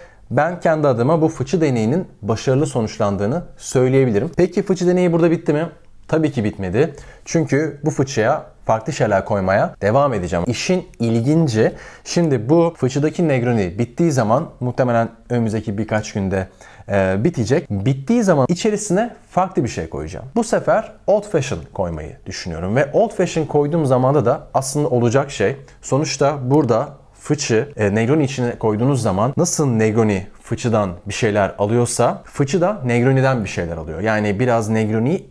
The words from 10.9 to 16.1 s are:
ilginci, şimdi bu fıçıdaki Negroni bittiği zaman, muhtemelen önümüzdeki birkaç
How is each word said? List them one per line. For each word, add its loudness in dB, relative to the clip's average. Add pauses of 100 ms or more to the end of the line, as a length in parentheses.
ilginci, 2 (320)
şimdi 0
bu 4
fıçıdaki 0
Negroni 0
bittiği 0
zaman, 2 (120)
muhtemelen 0 (220)
önümüzdeki -2
birkaç -4